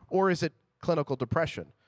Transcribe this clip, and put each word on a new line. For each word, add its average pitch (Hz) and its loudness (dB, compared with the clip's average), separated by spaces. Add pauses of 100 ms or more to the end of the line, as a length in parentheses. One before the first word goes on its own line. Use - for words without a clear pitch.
(100)
or 190 4
is 180 2
it 160 -2 (300)
clinical 147 0
depression? 127 -4 (160)